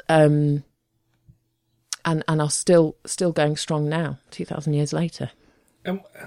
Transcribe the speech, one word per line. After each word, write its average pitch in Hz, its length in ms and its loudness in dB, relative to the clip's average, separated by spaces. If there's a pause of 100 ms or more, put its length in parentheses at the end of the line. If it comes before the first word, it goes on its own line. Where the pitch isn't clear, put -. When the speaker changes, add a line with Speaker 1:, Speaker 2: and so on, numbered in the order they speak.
Speaker 1:
um, 147 560 4 (1400)
and, 160 220 -2
and 156 160 0
are 151 80 -2
still, 170 460 4 (100)
still 180 260 -2
going 151 240 0
strong 151 320 -4
now, 151 300 -4 (140)
two - 120 -10
thousand 151 300 -4
years 147 180 -2
later. 156 380 -6 (560)
Speaker 2:
Um, 185 140 -6 (260)